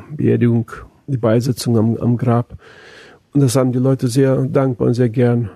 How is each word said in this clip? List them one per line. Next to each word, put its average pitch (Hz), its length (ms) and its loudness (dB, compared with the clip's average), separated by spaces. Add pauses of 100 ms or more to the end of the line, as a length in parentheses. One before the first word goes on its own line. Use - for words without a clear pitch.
(160)
Beerdigung, 117 540 0 (360)
die 135 120 -4
Beisetzung 117 580 0
am, 113 200 2
am 120 200 0
Grab. 120 400 -2 (800)
Und 143 80 4
das 123 140 2
haben 127 160 2
die 127 60 -2
Leute 131 300 0
sehr 131 280 2 (100)
dankbar 131 420 0
und 120 60 2
sehr 120 160 0
gern 120 460 0